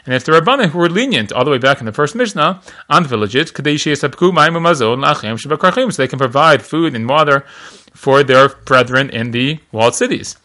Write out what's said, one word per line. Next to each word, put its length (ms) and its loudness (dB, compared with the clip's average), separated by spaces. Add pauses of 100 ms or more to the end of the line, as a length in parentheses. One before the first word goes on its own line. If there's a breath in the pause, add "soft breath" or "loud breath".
And 80 -4
it's 120 -2
the 80 2
Rabbanan 380 2
who 80 -4
were 100 2
lenient 420 -2
all 140 -2
the 60 0
way 80 0
back 200 0
in 60 -12
the 80 -8
first 200 -2
Mishnah 480 -2 (280 loud breath)
on 160 2
villages, 460 -2
"Kadei 240 -4
sheyasapku 580 -2
mayim 240 2
umazon 480 0
la'achem 340 -2
shebakarchim," 540 -2
so 80 -4
they 60 0
can 120 -8
provide 440 2
food 320 -4
and 120 -6
water 380 2 (480 loud breath)
for 300 2
their 260 6
brethren 600 0
in 200 -6
the 280 -4 (120)
walled 240 2
cities. 500 -6